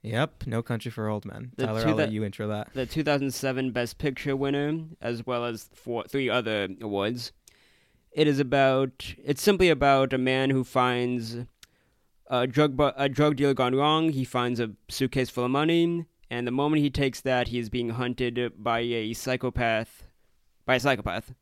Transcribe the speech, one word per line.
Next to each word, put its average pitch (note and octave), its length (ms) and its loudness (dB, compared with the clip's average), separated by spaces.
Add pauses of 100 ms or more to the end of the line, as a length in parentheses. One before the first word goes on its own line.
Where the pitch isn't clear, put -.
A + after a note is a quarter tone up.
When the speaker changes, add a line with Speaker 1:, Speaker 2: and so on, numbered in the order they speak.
Speaker 1:
Yep, A2+ 440 -4
No A2+ 140 -2
Country A#2 300 -6
for A2 160 -4
Old G#2+ 180 -4
Men. A2+ 300 -12
Speaker 2:
The - 100 -2
Speaker 1:
Tyler, A2 160 -2
Speaker 2:
two - 80 2
Speaker 1:
I'll - 60 2
let D3 120 2
Speaker 2:
that A2 60 -6
Speaker 1:
you G#2+ 120 -2
intro G#2 240 -6
that. G#2 240 -6
Speaker 2:
The C3 120 -2
two D#3 180 -4
thousand C#3 300 0
seven C3 380 -2
Best A#2+ 260 -4
Picture C#3 380 -4
winner, C#3+ 460 -2 (200)
as A#2 240 -6
well A#2+ 200 -2
as A2+ 280 -8
four, A#2 300 -6
three C3+ 260 -2
other G#2+ 380 0 (140)
awards. A2 500 -4 (800)
It D3+ 160 4
is C#3+ 100 2
about, C3+ 840 2
it's C#3+ 180 -2
simply F#3 280 4
about C3+ 420 4
a C3+ 60 0
man C3 320 2
who C3 160 2
finds B2 720 0 (920)
a B2+ 200 0
drug C#3 280 2
bu-, C#3+ 220 2
a C#3 120 0
drug C#3+ 280 2
deal C#3 160 4
gone B2+ 220 2
wrong. D#3 340 4
He C3 160 -2
finds B2 340 -2
a A2+ 120 -2 (180)
suitcase C3 400 0
full B2 160 -2
of B2+ 60 0
money, E3+ 540 2 (240)
and A#2+ 160 -6
the A#2+ 60 -4
moment D3 320 2
he C#3+ 80 2
takes C3+ 300 -2
that, B2 260 0
he A#2 100 -4
is A2+ 120 -4
being A#2+ 220 -2
hunted A#2+ 680 -2
by A#2 240 0
a A#2 320 -2
psychopath, A#2+ 880 -2 (640)
by C3 100 4
a B2 60 2
psychopath. A2+ 600 -2